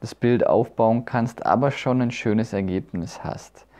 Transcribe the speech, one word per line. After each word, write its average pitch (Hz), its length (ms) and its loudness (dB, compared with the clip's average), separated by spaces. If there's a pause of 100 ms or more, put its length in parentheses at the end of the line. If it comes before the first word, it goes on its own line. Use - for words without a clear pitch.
das - 140 -10
Bild 120 320 2
aufbauen 113 600 2
kannst, - 400 -2
aber 131 240 4
schon 127 320 0
ein 117 80 0
schönes 110 420 -2
Ergebnis 92 720 -4
hast. - 400 -12 (160)